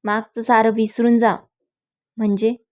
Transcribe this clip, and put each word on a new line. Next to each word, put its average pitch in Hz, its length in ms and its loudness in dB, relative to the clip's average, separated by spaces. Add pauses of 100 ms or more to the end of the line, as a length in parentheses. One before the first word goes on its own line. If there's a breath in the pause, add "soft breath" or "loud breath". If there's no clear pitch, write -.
मागचं 220 380 -6
सारं 226 280 2
विसरून 226 480 0
जा." 220 180 2 (800)
"म्हणजे?" 220 380 -2 (180)